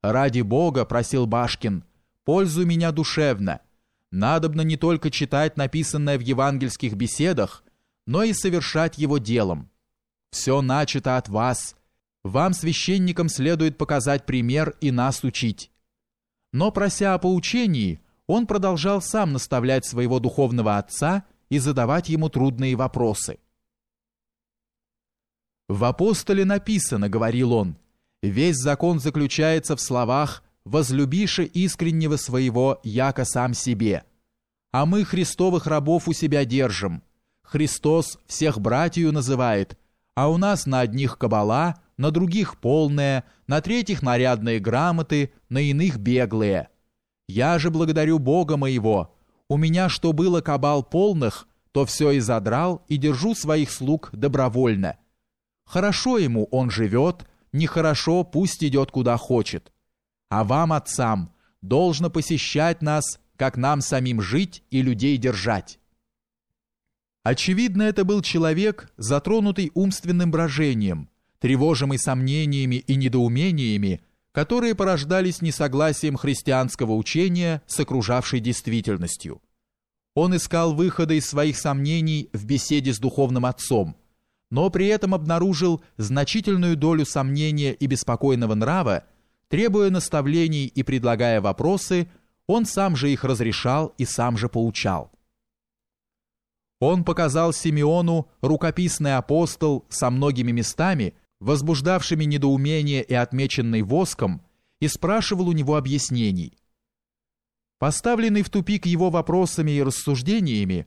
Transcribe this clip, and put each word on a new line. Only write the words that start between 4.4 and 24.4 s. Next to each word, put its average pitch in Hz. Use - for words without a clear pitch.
не 160
только 160
читать 147
написанное 143
в 123
евангельских 131
беседах, 120
но 156
и 226
совершать 165
его 147
делом. 104
Все 135
начато 131
от 123
вас. 107
Вам, 139
священникам, 175
следует 156
показать 143
пример 131
и 147
нас 127
учить». -
Но, 180
прося 196
о 180
поучении, 180
он 214
продолжал 190
сам 196
наставлять 131
своего 123
духовного 117
отца — 175
и 143
задавать 135
ему 156
трудные 131
вопросы. 120